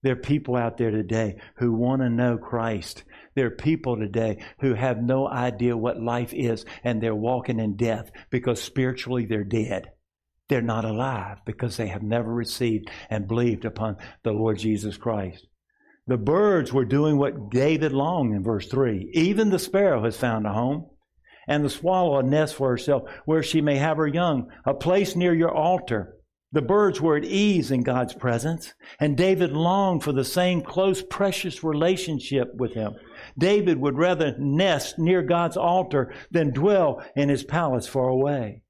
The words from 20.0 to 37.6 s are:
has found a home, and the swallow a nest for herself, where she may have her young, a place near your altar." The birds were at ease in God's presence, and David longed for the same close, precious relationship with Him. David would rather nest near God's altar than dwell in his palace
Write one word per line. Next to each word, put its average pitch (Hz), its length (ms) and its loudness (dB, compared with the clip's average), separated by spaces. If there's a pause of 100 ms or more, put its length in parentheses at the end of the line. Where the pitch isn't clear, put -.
has 113 140 0
found 110 280 0
a 104 60 -2
home, 131 380 -2 (580)
and 147 160 2
the 139 60 2
swallow 175 480 2
a 135 40 2
nest 147 340 2
for 135 120 0
herself, 127 360 0 (200)
where 156 180 2
she 160 200 2
may 147 160 2
have 151 180 0
her 156 100 0
young, 147 440 0 (160)
a 117 80 2
place 185 420 2
near 175 160 4
your 165 180 4
altar." 156 600 0 (420)
The 147 100 2
birds 196 380 2
were 156 160 4
at 147 80 -2
ease 190 480 2
in 127 100 2
God's 123 320 0
presence, 127 600 -2 (260)
and 147 160 2
David 180 340 4
longed 175 540 2
for 147 80 -2
the 135 120 2
same 180 360 0
close, 190 420 0
precious - 640 -4
relationship 151 880 0
with 120 200 -4
Him. 107 180 -4 (440)
David 175 440 4
would 139 160 0
rather 160 420 2
nest 147 580 0
near 175 260 2
God's 170 340 0
altar 175 580 0 (160)
than 156 220 2
dwell 165 500 2 (140)
in 143 120 2
his 139 140 2
palace 147 460 0